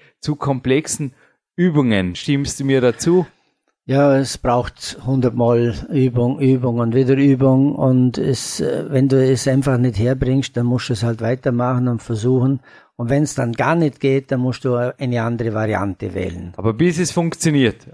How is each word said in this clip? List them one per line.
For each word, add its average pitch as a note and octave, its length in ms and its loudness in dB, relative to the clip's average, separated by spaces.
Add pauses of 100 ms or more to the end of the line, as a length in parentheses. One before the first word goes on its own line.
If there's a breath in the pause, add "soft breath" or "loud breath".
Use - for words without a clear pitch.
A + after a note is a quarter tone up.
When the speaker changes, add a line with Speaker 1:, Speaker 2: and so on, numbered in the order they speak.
(200 soft breath)
Speaker 1:
zu D3+ 160 -4
komplexen C3+ 760 -4 (440 soft breath)
Übungen. B2 580 2
Stimmst C#3+ 460 -4
du C#3 40 -4
mir C3+ 160 2
dazu? D#3+ 460 2 (600)
Speaker 2:
Ja, C#3 300 4
es C3+ 220 -2
braucht - 640 -4
hundertmal A#2+ 720 2 (180)
Übung, B2+ 460 0
Übung B2+ 400 2
und A#2 160 0
wieder C3 220 2
Übung. C3+ 580 4
Und B2+ 440 2
es, - 420 -4
äh, - 280 -4
wenn C3+ 200 2
du C3 160 2
es C3 240 0
einfach C3 300 2
nicht A#2+ 200 0
herbringst, C3 580 0
dann A#2+ 100 0
musst A#2+ 240 -2
du - 20 -2
es G#2 100 -4
halt A#2 180 -2
weitermachen B2 680 -2
und A#2 120 -2
versuchen. B2+ 600 0 (340 soft breath)
Und A#2 140 -8
wenn's C#3+ 260 0
dann B2 180 -4
gar C3 220 0
nicht E3 240 0
geht, C3+ 320 0
dann B2+ 100 0
musst B2+ 240 -4
du B2+ 120 0
eine B2 460 -4
andere A2+ 320 -4
Variante G2+ 600 -4
wählen. F2 420 -6
Speaker 1:
Aber G#2 180 0
bis D#3+ 260 2
es E3+ 100 -2
funktioniert. D#3 840 0